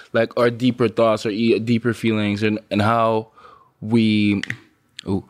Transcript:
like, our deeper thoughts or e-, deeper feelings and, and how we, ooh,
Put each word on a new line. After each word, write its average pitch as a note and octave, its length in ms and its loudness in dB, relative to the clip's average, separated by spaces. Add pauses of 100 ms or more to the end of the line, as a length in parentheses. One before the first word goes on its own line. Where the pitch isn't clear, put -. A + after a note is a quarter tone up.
(120)
like, A#2 240 -2
our A#2+ 140 2
deeper A#2+ 380 0
thoughts A2 360 0
or A#2 60 -4
e-, A2 300 2
deeper A2+ 340 0
feelings G#2+ 480 -2
and, G#2+ 160 0 (140)
and G#2 100 0
how A2+ 460 0 (520)
we, G#2+ 600 2 (640)
ooh, F#2+ 240 -4